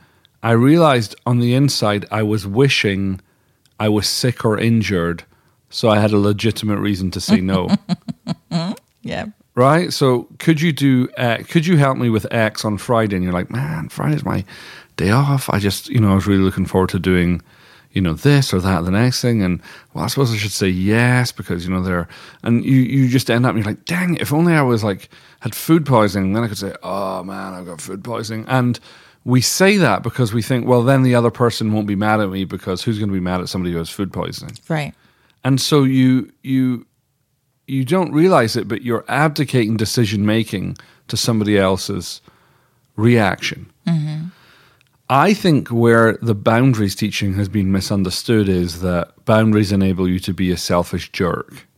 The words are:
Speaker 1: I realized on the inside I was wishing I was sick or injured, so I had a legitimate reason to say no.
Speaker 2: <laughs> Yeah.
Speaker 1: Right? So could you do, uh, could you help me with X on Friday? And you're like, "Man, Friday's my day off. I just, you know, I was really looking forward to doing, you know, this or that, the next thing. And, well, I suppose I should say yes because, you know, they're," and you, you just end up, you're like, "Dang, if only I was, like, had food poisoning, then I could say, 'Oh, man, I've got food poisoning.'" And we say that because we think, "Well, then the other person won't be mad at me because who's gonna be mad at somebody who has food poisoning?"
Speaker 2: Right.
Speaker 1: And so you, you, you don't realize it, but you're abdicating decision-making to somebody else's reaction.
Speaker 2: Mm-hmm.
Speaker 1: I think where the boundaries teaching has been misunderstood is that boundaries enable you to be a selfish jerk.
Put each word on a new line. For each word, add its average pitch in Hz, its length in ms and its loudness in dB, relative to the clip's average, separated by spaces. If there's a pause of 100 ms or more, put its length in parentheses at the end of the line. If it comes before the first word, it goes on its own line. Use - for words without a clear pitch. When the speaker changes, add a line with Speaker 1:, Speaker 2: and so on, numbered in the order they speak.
(420)
Speaker 1:
I 113 100 2
realized 131 640 4 (100)
on 120 120 0
the 120 160 2
inside 113 560 0
I 110 120 -2
was 104 240 -2
wishing 98 720 0 (600)
I 107 80 2
was 107 180 0
sick - 380 -2
or 107 140 2
injured, 95 680 0 (460)
so - 180 0
I 107 100 6
had 104 140 2
a 104 60 4
legitimate 104 600 0
reason 98 340 -2
to 92 80 -8
say 214 200 2
no. 92 280 -2 (840)
Speaker 2:
<laughs> 170 240 -4 (320)
Yeah. - 200 -8 (280)
Speaker 1:
Right? 143 380 2
So 127 360 0 (100)
could 160 240 2
you 170 100 2
do, 131 460 2
uh, 120 180 0 (100)
could 165 200 0
you 180 100 4
help 135 220 2
me 123 100 0
with 110 240 0
X 110 320 0
on 104 140 -2
Friday? 110 380 0
And 90 60 -2
you're 90 120 -2
like, 90 160 -4
"Man, 139 400 -6
Friday's 147 340 -4
my 98 220 -4 (500)
day 92 140 0
off. 139 400 0
I 101 80 0
just, 98 320 -4
you 120 100 0
know, 104 120 4
I - 20 4
was 95 120 0
really 98 160 4
looking 92 220 0
forward 92 240 0
to 98 100 -4
doing, 87 440 0 (500)
you 95 80 -4
know, 82 140 -2
this 139 400 2
or 92 80 0
that, 90 240 0
the 90 40 -2
next 117 300 0
thing. 117 220 0
And, 90 180 -2 (320)
well, 78 120 -6
I - 20 -2
suppose 127 260 0
I 107 60 -2
should 101 140 -6
say 98 160 -2
yes 117 640 2
because, 87 340 -8
you 92 80 -6
know, 92 80 -2
they're," 90 260 -4 (340)
and 117 220 0
you, 131 120 2
you 131 340 2
just 127 200 0
end 120 140 2
up, 113 100 0
you're 110 100 -2
like, 104 200 -8
"Dang, 175 320 -2
if - 160 -6
only 165 220 2
I 151 80 2
was, 120 200 0
like, 101 280 -6 (300)
had 110 140 -10
food 160 300 0
poisoning, 104 480 2
then 113 120 0
I 113 40 -4
could 101 80 -8
say, 98 160 -8 (100)
'Oh, 92 420 -6
man, 95 280 -12
I've 90 140 -14
got 85 160 -14
food 95 200 -12
poisoning.'" 110 460 -8
And 123 320 0 (460)
we 123 160 2
say 196 340 2
that 117 260 2
because 113 300 -2
we 117 80 -2
think, 120 260 -2
"Well, 123 160 4
then 135 200 4
the 127 120 4
other 117 160 4
person 110 440 -2
won't 107 120 -2
be 104 100 -2
mad 107 240 2
at 98 100 -2
me 95 160 -4
because 92 380 -6
who's 107 140 -2
gonna 104 140 -4
be 95 80 -2
mad 90 220 -2
at 90 80 -10
somebody 90 220 -4
who 85 60 -4
has 85 120 -6
food 98 200 -6
poisoning?" 85 460 -10 (140)
Speaker 2:
Right. 151 240 -6 (500)
Speaker 1:
And 131 160 0
so 147 220 2
you, 131 500 2 (100)
you, 131 440 -2 (800)
you 135 160 -4
don't 165 300 -2
realize 151 440 4
it, 101 120 -4
but 107 140 -6
you're 117 260 -4
abdicating 127 680 0
decision-making 104 1000 -2 (320)
to - 80 -4
somebody 107 400 0
else's 95 640 -2 (760)
reaction. 110 760 0 (140)
Speaker 2:
Mm-hmm. 156 400 -2 (840)
Speaker 1:
I 143 240 4
think 170 360 2
where 117 520 4
the 113 140 0
boundaries 117 600 2
teaching 101 420 -2
has 101 120 -2
been 95 240 0
misunderstood 98 800 0
is 90 320 -2
that 87 420 -4
boundaries 107 480 4
enable 95 340 2
you 90 120 0
to 90 160 -6
be 90 160 -2
a 85 80 -2
selfish 87 540 -2
jerk. - 540 -6 (120)